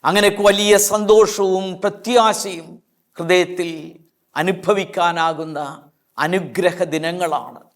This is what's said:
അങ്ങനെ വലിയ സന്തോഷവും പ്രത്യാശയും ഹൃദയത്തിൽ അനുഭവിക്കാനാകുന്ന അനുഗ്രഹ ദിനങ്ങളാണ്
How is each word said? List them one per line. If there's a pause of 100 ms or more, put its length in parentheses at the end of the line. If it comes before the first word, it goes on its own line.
അങ്ങനെ (120)
വലിയ (180)
സന്തോഷവും (160)
പ്രത്യാശയും (480)
ഹൃദയത്തിൽ (640)
അനുഭവിക്കാനാകുന്ന (580)
അനുഗ്രഹ (160)
ദിനങ്ങളാണ് (140)